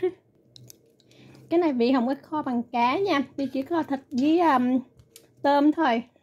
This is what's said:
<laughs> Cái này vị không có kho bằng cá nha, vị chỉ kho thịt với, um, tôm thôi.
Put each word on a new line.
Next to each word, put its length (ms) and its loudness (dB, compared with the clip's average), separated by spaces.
<laughs> 80 0
Cái 100 2
này 120 2
vị 200 0
không 140 0
có 160 -2
kho 200 -8
bằng 200 -4
cá 360 -2
nha, 240 0
vị 160 -4
chỉ 100 -4
kho 200 -4
thịt 180 -6
với, 300 2
um, 400 2
tôm 300 4
thôi. 300 0